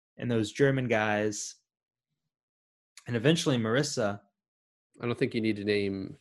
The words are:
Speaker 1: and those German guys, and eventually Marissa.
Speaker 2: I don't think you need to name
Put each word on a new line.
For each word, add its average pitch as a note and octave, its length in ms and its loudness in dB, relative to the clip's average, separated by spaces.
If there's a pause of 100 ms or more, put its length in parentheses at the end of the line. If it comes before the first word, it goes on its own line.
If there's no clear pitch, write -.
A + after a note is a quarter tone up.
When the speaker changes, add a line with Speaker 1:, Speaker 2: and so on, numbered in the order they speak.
(180)
Speaker 1:
and A#2+ 140 -4
those A2 220 0
German C3+ 340 2
guys, G#2+ 680 0 (1500)
and A#2+ 80 -2
eventually C#3+ 420 2
Marissa. A2+ 640 0 (840)
Speaker 2:
I A#2+ 40 -6
don't A#2+ 120 -2
think B2+ 160 0
you A#2+ 60 -2
need A2 160 0
to G2+ 80 -8
name G2+ 580 -2